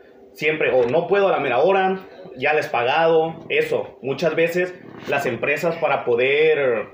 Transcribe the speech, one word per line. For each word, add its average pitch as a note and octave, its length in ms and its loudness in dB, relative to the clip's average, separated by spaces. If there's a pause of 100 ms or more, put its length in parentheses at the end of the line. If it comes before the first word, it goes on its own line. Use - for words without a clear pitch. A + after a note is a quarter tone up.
(320)
Siempre, D3+ 380 -2
o B2 180 4
no D#3 200 0
puedo G3 200 4
a F3 40 2
la D3+ 80 0
mera B2+ 180 0
hora, F#3+ 420 2 (360)
ya C#3 180 0
les D3 120 0
he - 40 -10
pagado, D#3+ 800 2
eso. C#3+ 520 -2
Muchas C#3 320 -2
veces E3+ 400 0 (340)
las C#3+ 180 -2
empresas C3+ 500 -2
para C#3+ 280 0
poder C3 880 2